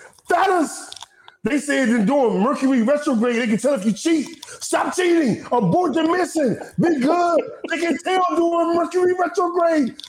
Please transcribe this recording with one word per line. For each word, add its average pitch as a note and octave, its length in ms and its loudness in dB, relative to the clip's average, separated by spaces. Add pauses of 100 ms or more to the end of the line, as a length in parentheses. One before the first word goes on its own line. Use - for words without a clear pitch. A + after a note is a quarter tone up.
(280)
fellas, F4+ 640 0 (540)
they C4 140 0
said C4+ 300 0
they're A3 180 2
doing A#3 360 2
Mercury C4 400 2
retrograde. B3 540 0
They A#3+ 120 0
can G#3+ 100 0
tell C#4 160 2
if F#3+ 100 -4
you A3 80 2
cheat. - 520 -2
Stop - 500 -4
cheating. E4+ 580 2
Abort A#3+ 440 2
your D#4+ 200 2
mission. D#4 420 0 (220)
Be D4+ 200 2
good. E4+ 400 2 (300)
They E4 100 -4
can E4+ 180 -2
tell F#4 260 0 (120)
doing E4+ 400 0
Mercury F4+ 420 0
retrograde. E4+ 800 0 (120)